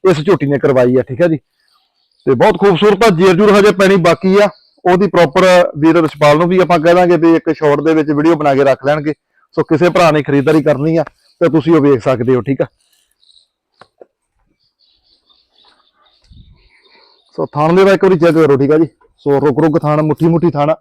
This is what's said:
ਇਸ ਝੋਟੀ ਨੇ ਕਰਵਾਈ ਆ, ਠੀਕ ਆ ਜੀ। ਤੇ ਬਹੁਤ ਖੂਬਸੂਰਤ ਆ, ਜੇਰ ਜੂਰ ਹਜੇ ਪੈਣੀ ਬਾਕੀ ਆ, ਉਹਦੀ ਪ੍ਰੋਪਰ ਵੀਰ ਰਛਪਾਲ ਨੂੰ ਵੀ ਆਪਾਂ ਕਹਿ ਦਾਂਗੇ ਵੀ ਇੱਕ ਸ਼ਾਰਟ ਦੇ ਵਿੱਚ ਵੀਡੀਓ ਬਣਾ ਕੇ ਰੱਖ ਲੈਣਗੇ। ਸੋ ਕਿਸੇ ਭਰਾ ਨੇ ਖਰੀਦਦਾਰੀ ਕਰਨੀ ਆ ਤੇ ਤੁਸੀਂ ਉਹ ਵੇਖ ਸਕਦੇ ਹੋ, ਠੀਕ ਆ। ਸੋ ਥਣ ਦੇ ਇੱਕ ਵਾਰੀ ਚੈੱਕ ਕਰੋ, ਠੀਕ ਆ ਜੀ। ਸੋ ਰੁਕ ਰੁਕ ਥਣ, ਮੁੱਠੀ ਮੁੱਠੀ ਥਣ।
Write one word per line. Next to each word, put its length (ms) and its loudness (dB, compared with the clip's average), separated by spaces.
ਇਸ 80 0
ਝੋਟੀ 280 -2
ਨੇ 140 -4
ਕਰਵਾਈ 360 0
ਆ, 60 0
ਠੀਕ 200 -8
ਆ 60 0
ਜੀ। 100 -4
ਤੇ 100 0
ਬਹੁਤ 240 0
ਖੂਬਸੂਰਤ 460 0
ਆ, 40 4
ਜੇਰ 240 2
ਜੂਰ 260 2
ਹਜੇ 120 2
ਪੈਣੀ 240 0
ਬਾਕੀ 440 0
ਆ, 100 2
ਉਹਦੀ 220 0
ਪ੍ਰੋਪਰ 720 2
ਵੀਰ 180 2
ਰਛਪਾਲ 420 0
ਨੂੰ 100 0
ਵੀ 120 0
ਆਪਾਂ 200 0
ਕਹਿ 140 2
ਦਾਂਗੇ 240 2
ਵੀ 180 2
ਇੱਕ 140 -4
ਸ਼ਾਰਟ 320 -2
ਦੇ 120 -2
ਵਿੱਚ 180 -2
ਵੀਡੀਓ 240 0
ਬਣਾ 200 -2
ਕੇ 80 0
ਰੱਖ 220 -2
ਲੈਣਗੇ। 280 -4
ਸੋ 120 -4
ਕਿਸੇ 260 0
ਭਰਾ 220 2
ਨੇ 120 -2
ਖਰੀਦਦਾਰੀ 400 0
ਕਰਨੀ 340 -2
ਆ 60 -2
ਤੇ 100 0
ਤੁਸੀਂ 240 0
ਉਹ 80 2
ਵੇਖ 220 0
ਸਕਦੇ 320 -2
ਹੋ, 60 -2
ਠੀਕ 200 -6
ਆ। 40 -2
ਸੋ 100 -6
ਥਣ 280 -2
ਦੇ 200 2
ਇੱਕ 120 -2
ਵਾਰੀ 140 2
ਚੈੱਕ 140 2
ਕਰੋ, 240 2
ਠੀਕ 140 -2
ਆ 60 2
ਜੀ। 80 2
ਸੋ 220 -2
ਰੁਕ 240 -2
ਰੁਕ 160 -2
ਥਣ, 220 -2
ਮੁੱਠੀ 260 -2
ਮੁੱਠੀ 240 0
ਥਣ। 300 -2